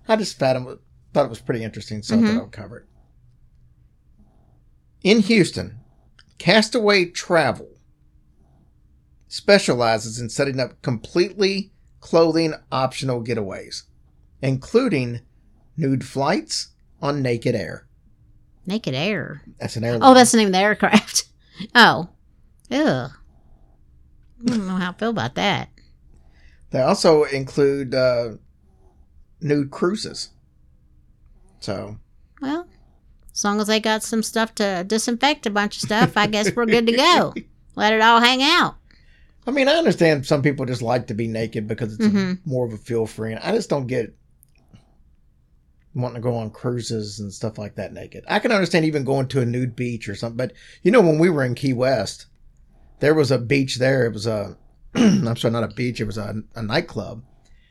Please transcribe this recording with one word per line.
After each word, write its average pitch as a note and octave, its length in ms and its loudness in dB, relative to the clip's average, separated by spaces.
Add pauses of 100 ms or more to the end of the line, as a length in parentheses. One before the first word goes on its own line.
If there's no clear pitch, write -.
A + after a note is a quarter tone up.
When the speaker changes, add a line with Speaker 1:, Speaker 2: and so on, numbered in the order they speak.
Speaker 1:
I A3 80 4
just G#3+ 220 -4
thought C3 180 2
it B2+ 60 -8
wa-, C3 140 -14 (360)
thought C#3+ 140 2
it A2+ 40 -8
was A2+ 100 -12
pretty A#2+ 240 -6
interesting, G#2+ 380 -12
so A3 140 0
I A3+ 40 4
thought A3+ 60 4
Speaker 2:
Mm-hmm. A3 120 0
Speaker 1:
I A#3+ 40 -6
would - 100 -18
cover - 260 -16
it. - 60 -20 (2250)
In A3 180 4
Houston, D#3+ 580 0 (600)
Castaway G#3 680 2
Travel D#3 600 -2 (1600)
specializes A#2 920 2
in A#2+ 80 -8
setting C#3 300 -2
up B2+ 240 -6
completely F#3+ 880 -2 (300)
clothing E3 540 2 (180)
optional C3 500 -4
getaways, G#2 600 -8 (600)
including C3+ 800 -2 (560)
nude C3+ 280 -2
flights - 640 -4 (340)
on C#3+ 200 -4
Naked A#2+ 320 -2
Air. F2+ 320 -8 (800)
Speaker 2:
Naked F#3+ 280 -6
Air? D#3 480 -6 (180)
Speaker 1:
That's - 160 -10
an A2 80 -4
airline. A#2+ 180 -2
Speaker 2:
Oh, C4 120 10
that's B3 180 8
the A#3 60 4
name G#3+ 100 4
of F#3 40 0
the F#3 60 2
aircraft. G3+ 720 2
<laughs> - 40 -20 (400)
Oh. F3 360 6 (600)
Ew. C4 80 -2
I C#3+ 320 0 (1300)
don't A3+ 240 -2
know F#3 80 -4
how F3+ 140 -4
I - 20 -8
feel A3 180 -4
about A3 240 -4
that. F#3+ 360 -2 (1000)
Speaker 1:
They C3 100 -2
also D#3+ 440 4
include, C#3 720 -2
uh, A#2+ 380 0 (1040)
nude C#3+ 320 -2
cruises. E3+ 560 -6 (1300)
So. G2+ 380 -8 (440)
Speaker 2:
Well, D#4 280 -6 (640)
as - 80 -6
long G#3 180 0
as G#3 60 -4
they A3 140 0
got A3 240 -2
some A3+ 180 -2
stuff A3 320 -4
to F#3+ 320 -2
disinfect A#3+ 600 -2
a G3+ 40 -4
bunch G3+ 280 -2
of - 40 -8
stuff, - 340 2
I G#3 120 2
guess G#3 260 -2
we're A#3+ 120 0
good A3+ 200 2
to A#3 100 4
go. C#4+ 380 4 (200)
Speaker 1:
<laughs> - 200 -20
Speaker 2:
Let G#3 180 0
it A3 100 2
all A#3 180 6
hang B3+ 240 4
out. D4 320 2 (720)
Speaker 1:
I - 20 -2
mean, C4+ 160 2
I C#4 120 6
understand D#3+ 480 2
some C#3+ 160 2
people C3+ 220 0
just B2 180 -4
like A#2 260 -2
to A2+ 60 -6
be A2+ 120 -4
naked A2+ 400 -6
because A2 280 -6
it's A3 120 -2
a - 20 4
Speaker 2:
Mm-hmm. F#3 400 -2
Speaker 1:
more B2+ 180 -2
of A2+ 60 -8
a G#2+ 40 -10
feel A2+ 300 -2
free. A2 260 -8
And A2 100 -10
I E3 80 -4
just A3 180 -2
don't C3+ 200 -2
get A#2+ 260 -4 (1800)
wanting B2 220 -6
to A#2+ 40 -10
go A#2+ 160 -2
on A2 140 -6
cruises A2 680 -6
and G2+ 140 -10
stuff A2 260 -8
like G#2 160 -12
that F#2+ 180 -10
naked. F#2 360 -18
I G3+ 100 -2
can A#3+ 140 0
understand F3+ 320 2
even D3+ 200 -2
going C3+ 240 0
to C3+ 120 -2
a A#2 60 0
nude A#2+ 280 -4
beach A#2+ 340 -6
or G2+ 60 -8
something. A#2 220 -10
But, B2+ 160 -4 (300)
you F#3 100 4
know, B3+ 80 8
when D#3+ 180 6
we E3+ 120 6
were D3 140 0
in B2 120 -2
Key C3+ 160 0
West, A#2+ 540 -2 (760)
there D3+ 140 4
was D3 180 4
a C3 60 4
beach C3 400 0
there. C3 280 2
It A2 60 -2
was G#2 140 -8
a, G2+ 300 -4 (200)
<clears throat> - 180 -16
I'm E3+ 420 4
sorry, A#2 140 -2
not A#2 140 -2
a A2 100 -8
beach. B2 260 -4
It A2+ 40 -4
was G#2 140 -8
a, G#2 180 -8 (180)
a A#2 80 -12
nightclub A2+ 640 -6 (460)